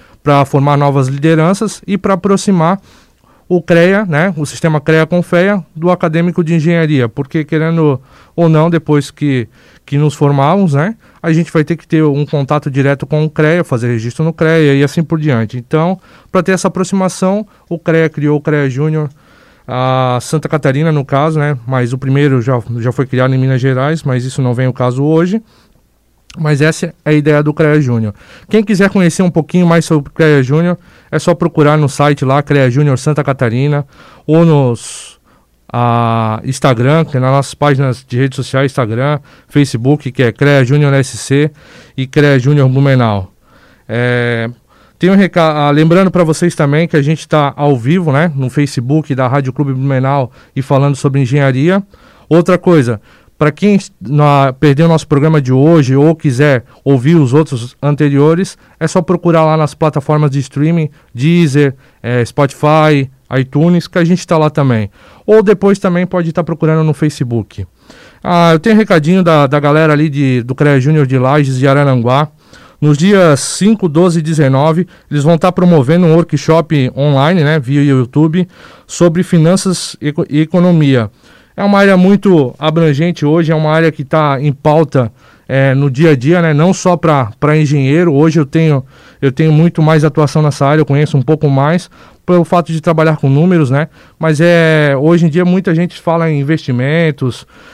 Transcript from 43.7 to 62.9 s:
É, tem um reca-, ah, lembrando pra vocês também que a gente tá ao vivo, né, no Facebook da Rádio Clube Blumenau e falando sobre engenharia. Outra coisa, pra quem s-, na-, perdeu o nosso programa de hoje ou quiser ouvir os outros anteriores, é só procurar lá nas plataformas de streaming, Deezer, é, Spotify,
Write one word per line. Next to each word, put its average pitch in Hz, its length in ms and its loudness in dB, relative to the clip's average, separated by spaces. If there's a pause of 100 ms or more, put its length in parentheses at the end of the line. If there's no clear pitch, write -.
É, 120 600 -4 (520)
tem 175 100 2
um 196 60 4
reca-, 160 500 2
ah, 147 60 2
lembrando 165 400 2
pra 180 100 0
vocês 160 320 0
também 151 320 0
que 160 100 -4
a 143 60 2
gente 151 240 -4
tá 143 300 -2
ao 147 200 0
vivo, 151 360 -2
né, 160 240 0
no 131 120 -4
Facebook 143 680 -2
da 127 100 -2
Rádio 131 260 -2
Clube 139 200 -4
Blumenau 135 580 -2 (240)
e 135 80 -4
falando 139 320 0
sobre 139 260 -2
engenharia. 139 600 0 (460)
Outra 170 280 2
coisa, 135 440 0 (380)
pra 147 120 0
quem 196 260 0
s-, - 140 -4 (100)
na-, 143 580 2
perdeu 151 280 2
o - 20 2
nosso 160 180 0
programa 151 340 2
de 127 120 -2
hoje 135 440 4
ou 151 200 4
quiser 139 480 0 (200)
ouvir 139 300 2
os 139 180 2
outros 135 480 -2
anteriores, 147 800 0 (200)
é 160 100 -4
só 185 120 -2
procurar 170 440 0
lá 156 120 0
nas 156 160 -2
plataformas 151 600 -2
de 139 80 -2
streaming, 151 500 -2 (240)
Deezer, 147 600 2 (280)
é, 120 220 -2
Spotify, 147 840 0 (300)